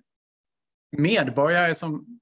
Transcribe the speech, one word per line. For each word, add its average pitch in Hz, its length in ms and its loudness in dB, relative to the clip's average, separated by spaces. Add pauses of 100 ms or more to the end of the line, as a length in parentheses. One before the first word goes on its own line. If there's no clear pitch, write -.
(1000)
medborgare 160 760 2
som 165 480 -8